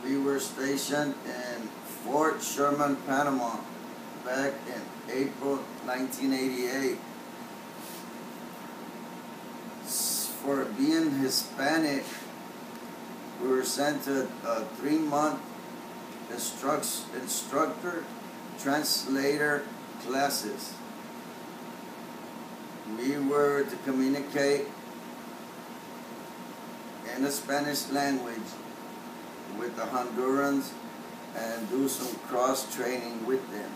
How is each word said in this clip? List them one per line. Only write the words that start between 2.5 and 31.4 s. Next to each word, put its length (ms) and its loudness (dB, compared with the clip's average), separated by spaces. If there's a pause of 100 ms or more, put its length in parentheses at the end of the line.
Panama, 500 4 (680)
back 280 2 (160)
in 140 -4 (300)
April 480 0 (240)
nineteen 480 0
eighty-eight. 680 2 (2750)
S-, 480 0 (100)
for 220 2 (140)
being 400 6
Hispanic, 880 4 (1400)
we 60 2
were 160 6
sent 400 2
to 240 2 (180)
a 180 2 (120)
three-month 640 4 (880)
instruct-, 760 0 (140)
instructor 840 0 (560)
translator 1040 4 (420)
classes. 680 0 (2250)
We 220 2
were 460 6
to 200 -2
communicate 840 4 (2500)
in 80 4
the 80 4
Spanish 580 0
language 640 2 (1040)
with 160 -2
the 80 -2
Hondurans 880 2 (680)
and 320 -4